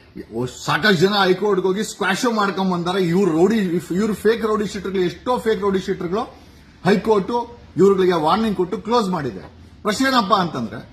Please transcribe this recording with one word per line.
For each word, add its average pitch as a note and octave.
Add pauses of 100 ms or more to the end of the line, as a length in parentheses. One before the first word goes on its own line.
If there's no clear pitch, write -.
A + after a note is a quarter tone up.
(640)
ಸಾಕಷ್ಟು D3+
ಜನ G3
ಹೈಕೋರ್ಟ್‌ಗೆ F#3+
ಹೋಗಿ G3+
ಸ್ಕ್ವಾಶ್ G3+
ಮಾಡ್ಕೊಂಡ್ G3
ಬಂದಾರೆ. F3+
ಇವ್ರು F3
ರೌಡಿ, G#3 (340)
ಇವ್ರು G3+
ಫೇಕ್ G#3+
ರೌಡಿ G#3+
ಶೀಟರ್‌ಗಳು, F#3+
ಎಷ್ಟೋ G#3+
ಫೇಕ್ G3+
ರೌಡಿ G3
ಶೀಟರ್‌ಗಳು F3+ (420)
ಹೈಕೋರ್ಟ್ A3 (180)
ಇವ್ರುಗಳಿಗೆ F#3
ವಾರ್ನಿಂಗ್ F3+
ಕೊಟ್ಟು F3+
ಕ್ಲೋಸ್ A3
ಮಾಡಿದೆ. C#3 (300)
ಪ್ರಶ್ನೆ G#3+
ಏನಪ್ಪಾ A3
ಅಂತಂದ್ರೆ, C#3